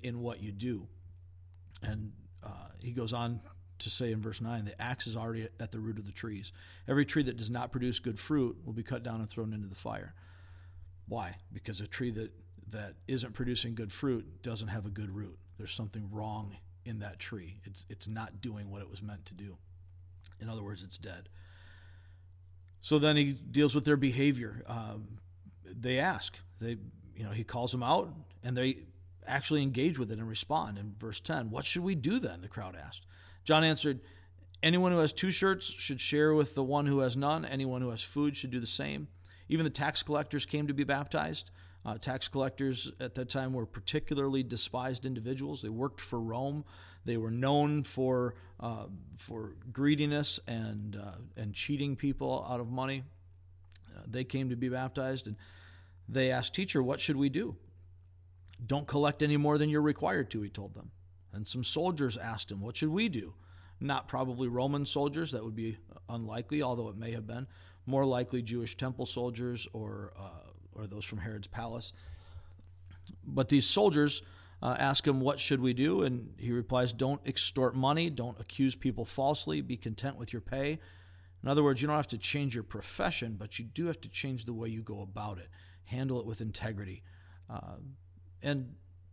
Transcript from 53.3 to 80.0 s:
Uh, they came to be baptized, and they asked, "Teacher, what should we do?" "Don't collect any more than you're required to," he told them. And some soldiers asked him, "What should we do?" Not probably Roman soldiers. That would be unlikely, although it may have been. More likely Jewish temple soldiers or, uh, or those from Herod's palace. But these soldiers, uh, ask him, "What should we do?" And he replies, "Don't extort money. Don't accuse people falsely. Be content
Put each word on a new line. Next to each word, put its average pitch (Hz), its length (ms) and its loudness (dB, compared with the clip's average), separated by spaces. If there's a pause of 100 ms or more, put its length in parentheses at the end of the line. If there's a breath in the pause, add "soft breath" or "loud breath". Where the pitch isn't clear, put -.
Uh, - 100 -12
they 120 180 -2
came 135 260 0
to 123 60 0
be 123 140 0
baptized, 131 560 -2
and 107 100 -4 (720 loud breath)
they 127 240 4
asked, 123 220 2
"Teacher, 180 300 4
what 123 160 2
should 151 160 2
we 139 140 6
do?" 151 280 0 (1040)
"Don't 139 240 0
collect 147 360 4
any 147 140 6
more 147 200 6
than 151 120 6
you're 151 120 6
required 151 500 4
to," 110 100 -2
he 104 80 -4
told 98 260 -10
them. - 160 -14 (400)
And 104 160 -6
some 127 160 -2
soldiers 147 540 2
asked 110 340 -4
him, 98 80 -4
"What 113 180 -6
should 156 120 2
we 208 200 4
do?" 104 240 -4 (460 loud breath)
Not 135 280 -2
probably 127 400 0
Roman 135 380 2
soldiers. 147 460 0
That 113 140 -4
would 110 100 -6
be 113 220 -2 (320)
unlikely, 117 520 -2
although 120 280 0
it 98 80 -8
may 113 160 -4
have 113 120 -6
been. 120 220 -6 (380 loud breath)
More 135 200 4
likely 123 380 2
Jewish 113 320 -4
temple 127 300 -2
soldiers 120 680 -2
or, 104 440 -6
uh, 87 340 -14 (220)
or 107 120 -8
those 104 200 -8
from 107 140 -6
Herod's 104 280 -6
palace. 117 460 -6 (1300 loud breath)
But 135 260 2
these 139 160 8
soldiers, 151 560 6 (400 loud breath)
uh, 123 160 0
ask 135 300 4
him, 135 140 6
"What 139 180 2
should 135 220 4
we 127 120 4
do?" 160 300 4
And 123 340 -2
he 117 140 -2
replies, 123 400 4
"Don't 131 340 2
extort 127 500 2
money. 147 340 4
Don't 123 300 -4
accuse 135 360 2
people 117 300 -2
falsely. 147 560 2
Be 123 160 -4
content 117 400 -4